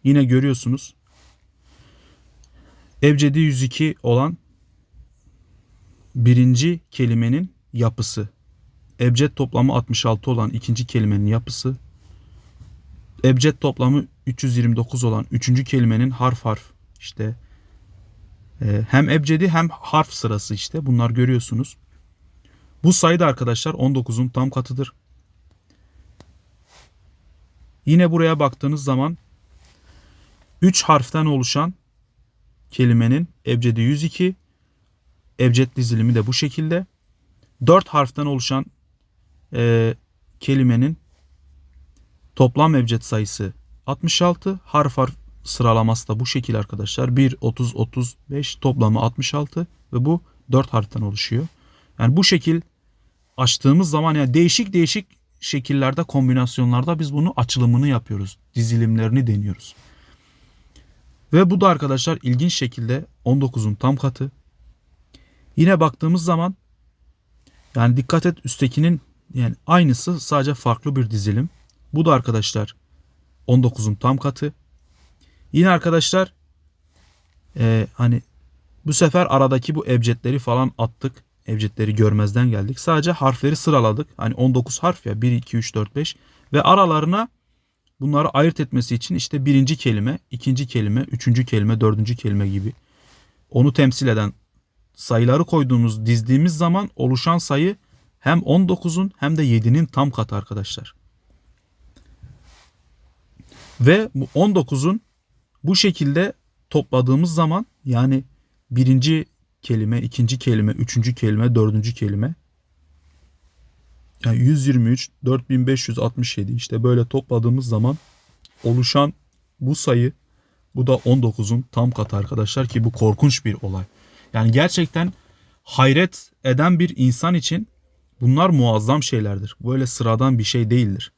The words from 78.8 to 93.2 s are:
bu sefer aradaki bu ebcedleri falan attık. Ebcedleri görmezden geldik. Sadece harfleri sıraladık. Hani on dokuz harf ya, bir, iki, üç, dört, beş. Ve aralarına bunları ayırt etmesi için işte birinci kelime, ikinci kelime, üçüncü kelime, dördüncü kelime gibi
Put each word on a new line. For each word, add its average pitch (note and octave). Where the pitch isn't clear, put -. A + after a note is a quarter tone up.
bu D3+
sefer F3
aradaki C3+
bu -
ebcedleri A#2+
falan B2
attık. -
Ebcedleri G#2+
görmezden G#2+
geldik. G#2+
Sadece D#3+
harfleri C3+
sıraladık. B2
Hani A2+
on B2+
dokuz B2
harf F3
ya, G#2+
bir, B2
iki, A#2+
üç, A2+
dört, G#2
beş. D3
Ve D3
aralarına F3+
bunları D3
ayırt D#3+
etmesi B2
için F3
işte C#3+
birinci C#3
kelime, A#2
ikinci C3
kelime, A2
üçüncü B2
kelime, A2
dördüncü G#2+
kelime G2+
gibi G2+